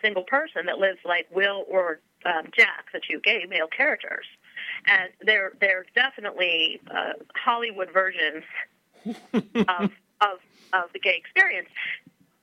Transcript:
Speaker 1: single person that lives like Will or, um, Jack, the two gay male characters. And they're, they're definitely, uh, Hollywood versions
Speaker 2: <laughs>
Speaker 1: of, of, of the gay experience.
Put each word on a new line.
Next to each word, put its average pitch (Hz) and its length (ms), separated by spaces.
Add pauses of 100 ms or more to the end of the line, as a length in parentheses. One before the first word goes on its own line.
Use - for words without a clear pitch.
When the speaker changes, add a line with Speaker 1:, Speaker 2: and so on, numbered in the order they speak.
Speaker 1:
single 208 220
person 269 420
that 180 140
lives 190 260
like 175 280
Will 196 360
or, 175 300 (260)
um, 165 260
Jack, 202 400
the 175 80
two - 220
gay 202 260
male 175 200
characters. - 580 (640)
And 190 220 (120)
they're, 202 400
they're 190 240 (100)
definitely, 185 840 (100)
uh, - 220 (220)
Hollywood 233 580
versions 170 500 (600)
Speaker 2:
<laughs> - 0
Speaker 1:
of, 202 880 (280)
of, 202 200 (340)
of 180 200
the 190 60
gay 185 160
experience. 226 540 (720)